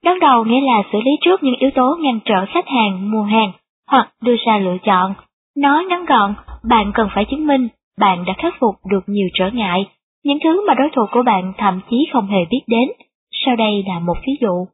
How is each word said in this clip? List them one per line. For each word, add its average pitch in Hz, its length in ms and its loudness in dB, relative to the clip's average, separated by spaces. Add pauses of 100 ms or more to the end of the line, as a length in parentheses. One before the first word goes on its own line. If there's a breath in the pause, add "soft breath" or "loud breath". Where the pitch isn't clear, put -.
Đón 359 140 0
đầu 262 260 4
nghĩa 240 160 2
là 240 220 2 (100)
xử 208 120 0
lý 269 60 2 (100)
trước 359 220 2
những 254 160 0
yếu 269 160 2
tố 269 260 2
ngăn 247 240 -2
trở 190 220 0
khách 349 220 -4
hàng 208 420 -2
mua 214 120 -2
hàng 208 300 0 (380)
hoặc 247 220 2 (100)
đưa 233 140 2 (100)
ra 220 120 2
lựa 185 240 -2
chọn. 190 320 2 (420)
Nói 285 280 2
ngắn 359 200 -4
gọn, 208 300 2 (340)
bạn 214 260 2
cần 220 200 0
phải 202 100 0
chứng 302 220 -4
minh 262 220 2 (300)
bạn 185 280 2
đã 190 120 -4
khắc 339 220 -4
phục 214 140 2 (160)
được 196 160 0
nhiều 202 280 -2
trở 185 160 0
ngại, 196 360 -2 (380)
những 285 200 0
thứ 359 220 2
mà 302 80 4
đối 269 220 2
thủ 240 60 2 (100)
của 247 100 2
bạn 190 360 0
thậm 190 220 0 (100)
chí 233 60 0 (160)
không 220 140 0
hề 190 240 0
biết 254 160 -2
đến. 233 220 2 (440)
Sau 247 240 -2
đây 208 300 0
là 180 120 -6
một 175 180 -2 (100)
ví 269 140 -2
dụ. 185 340 -2